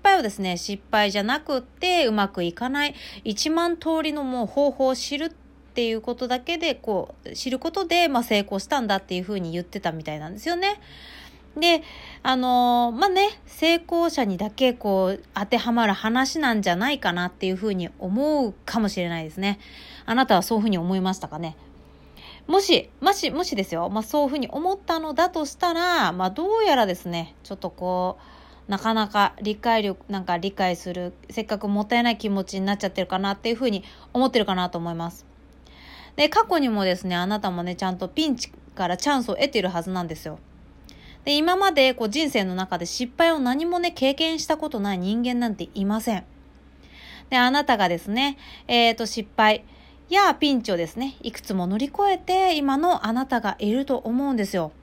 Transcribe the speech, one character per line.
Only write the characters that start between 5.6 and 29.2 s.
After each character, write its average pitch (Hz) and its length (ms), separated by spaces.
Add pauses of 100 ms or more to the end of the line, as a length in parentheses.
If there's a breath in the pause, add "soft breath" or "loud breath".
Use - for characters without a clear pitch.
て 233 160
い 226 40
う 220 100
こ 240 120
と 240 140
だ 247 120
け 339 180
で、 320 160
こ 214 400 (100)
う、 - 80
知 - 180
る 254 80
こ 330 120
と 370 160
で、 339 220
ま 262 120
あ、 - 20
成 214 180
功 202 180
し - 80
た 294 160
ん 226 40
だ 202 100
っ 190 60
て 185 140
い 180 40
う - 20
ふ 180 80
う 202 80
に 170 140
言 175 100
っ - 20
て 196 160
た 175 120
み 160 120
た 151 100
い 151 60
な 151 80
ん 185 60
で 208 40
す 311 120
よ 349 60
ね。 392 220 (760 loud breath)
で、 320 280 (400 loud breath)
あ 262 120
の 247 600
ー、 226 40
ま 381 100
あ、 - 20
ね、 392 180 (160)
成 330 300
功 339 340
者 285 160
に 190 140
だ 208 100
け 247 240
こ 196 460
う、 - 40 (120)
当 202 100
て 233 140
は 240 120
ま 233 160
る 202 60
話 254 460
な 254 160
ん 208 80
じ 196 80
ゃ 175 60
な 247 160
い 277 60
か 190 140
な 175 140
っ 175 40
て - 160
い 185 40
う 185 60
ふ 185 80
う 214 100
に 180 240
思 269 480
う 190 80 (100)
か - 160
も 208 80
し 196 100
れ 175 120
な 170 100
い 160 40
で 156 80
す - 60
ね。 196 200 (480 loud breath)
あ 226 80
な 247 120
た 202 100
は 170 40
そ 226 140
う 220 40
い - 20
う - 20
ふ - 20
う 226 60
に 185 80
思 180 180
い 190 60
ま 185 100
し 190 60
た 160 100
か 151 100
ね？ 160 160 (920 loud breath)
も 381 160
し、 - 260 (140)
も 370 100
し、 302 180
も 330 140
し - 100
で 196 100
す 180 100
よ、 170 160
ま 208 100
あ、 - 20
そ 294 180
う - 20
い 285 60
う - 20
ふ - 20
う 302 60
に 254 100
思 339 240
っ 392 60
た 330 200
の 311 140
だ 330 160
と 320 160
し 285 140
た 339 160
ら、 339 380
ま 180 140
あ、 190 40
ど 381 300
う 440 40
や 349 100
ら 233 120
で 180 80
す - 100
ね、 170 380
ち - 100
ょ 196 40
っ - 20
と 185 100
こ 180 480 (500 loud breath)
う、 - 40
な 196 80
か 226 160
な 214 140
か 202 340